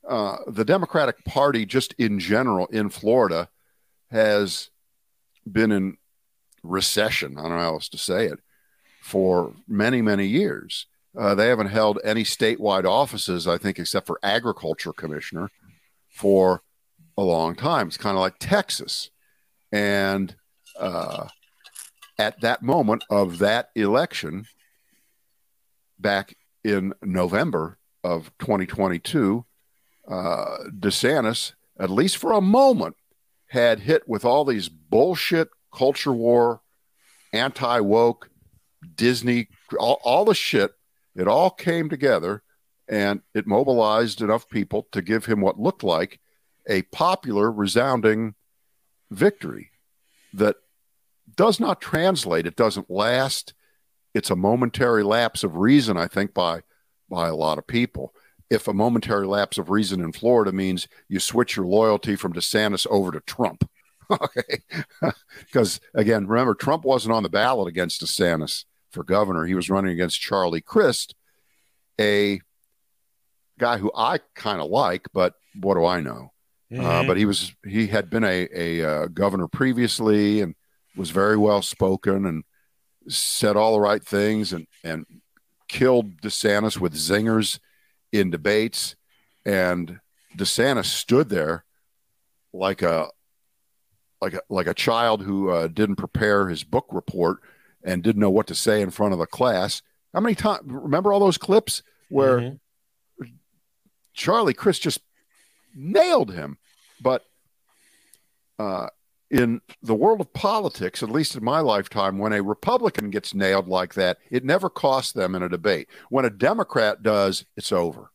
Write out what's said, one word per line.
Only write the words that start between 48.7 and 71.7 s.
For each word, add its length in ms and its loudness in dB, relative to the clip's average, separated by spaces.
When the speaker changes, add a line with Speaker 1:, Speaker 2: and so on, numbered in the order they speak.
Speaker 1:
victory 600 -2
that 240 2
does 240 4
not 200 -2
translate. 680 0
It 100 -8
doesn't 340 0
last. 640 -2
It's 160 -4
a 60 2
momentary 640 2
lapse 420 0
of 120 -4
reason, 400 4
I 100 0
think, 280 -4
by, 280 -2
by 200 -2
a 80 -2
lot 220 0
of 80 -14
people. 480 -6
If 180 0
a 60 -4
momentary 520 0
lapse 320 -2
of 120 -8
reason 320 0
in 100 -6
Florida 400 2
means 340 -2
you 100 -4
switch 380 -2
your 100 -4
loyalty 500 2
from 180 -6
DeSantis 560 -2
over 220 0
to 80 -10
Trump. 540 -4
<laughs> 40 -20
Okay. 520 -4
<laughs> 120 -2
'Cause, 260 2
again, 320 2
remember, 280 2
Trump 300 -2
wasn't 300 2
on 80 2
the 80 -4
ballot 360 0
against 360 -4
DeSantis 640 -2
for 140 -12
governor. 420 0
He 80 -2
was 160 -2
running 220 0
against 280 -2
Charlie 400 -2
Crist, 540 0